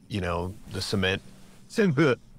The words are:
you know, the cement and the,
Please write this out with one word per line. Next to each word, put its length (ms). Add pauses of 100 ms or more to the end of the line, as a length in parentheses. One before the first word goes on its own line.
you 140
know, 320 (180)
the 100
cement 400 (560)
and 180
the, 240 (200)